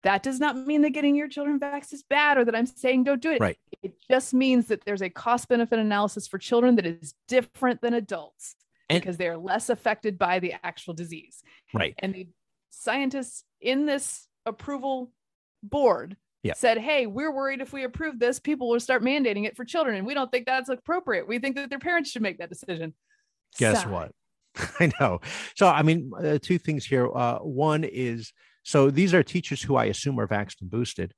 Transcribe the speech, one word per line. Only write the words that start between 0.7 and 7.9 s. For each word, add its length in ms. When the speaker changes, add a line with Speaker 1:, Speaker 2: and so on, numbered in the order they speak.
Speaker 1:
that 80
getting 240
your 140
children 300
vaxxed 340
is 100
bad 340
or 80
that 100
I'm 120
saying 380
don't 160
do 100
it. 100
Speaker 2:
Right. 160
Speaker 1:
It 120
just 280
means 320
that 180
there's 160
a 80
cost 380
benefit 320
analysis 480
for 100
children 380
that 100
is 300
different 540
than 140